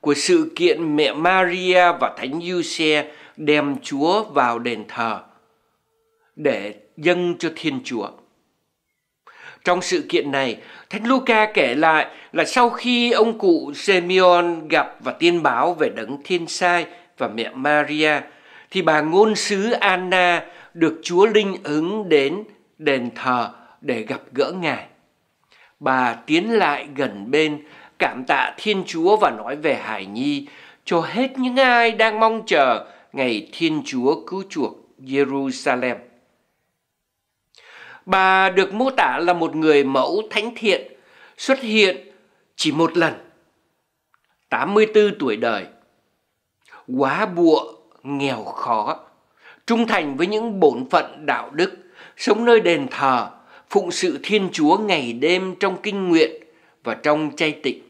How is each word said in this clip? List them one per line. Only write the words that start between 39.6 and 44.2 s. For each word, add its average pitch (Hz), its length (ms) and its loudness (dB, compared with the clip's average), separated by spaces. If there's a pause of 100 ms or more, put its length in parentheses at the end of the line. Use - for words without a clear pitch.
mẫu 135 460 0
thánh 226 260 -4
thiện, 196 360 -2 (460)
xuất 262 240 -2
hiện 214 360 2 (580)
chỉ - 160 -2
một 160 260 0
lần, 160 160 2 (1400)